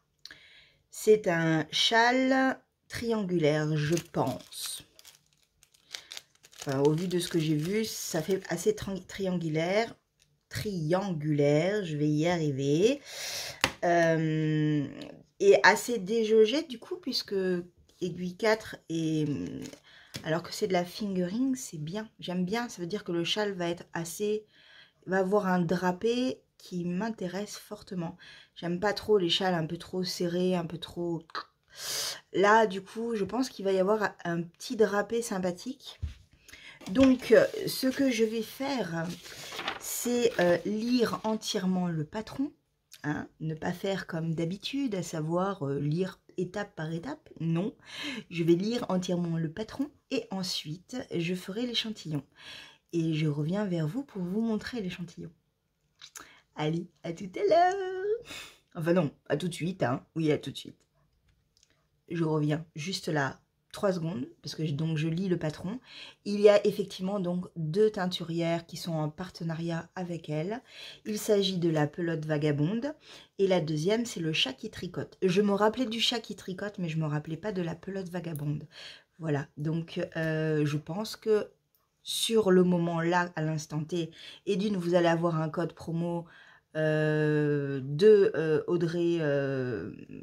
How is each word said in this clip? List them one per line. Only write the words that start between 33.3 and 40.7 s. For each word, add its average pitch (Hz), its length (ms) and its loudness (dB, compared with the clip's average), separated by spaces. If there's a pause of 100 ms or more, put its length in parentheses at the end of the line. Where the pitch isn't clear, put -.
qu'il 190 160 -10
va 196 60 2
y 190 80 4
avoir 202 320 2 (140)
un 170 160 -2
petit - 340 -10
drapé 202 460 2
sympathique. 185 760 -6 (920)
Donc, 254 400 6
euh, 190 140 10 (220)
ce - 200 -2
que 262 220 2
je 226 140 2
vais 220 180 0
faire, 196 680 -4 (720)
c'est, 240 600 0
euh, 175 260 6
lire 214 580 2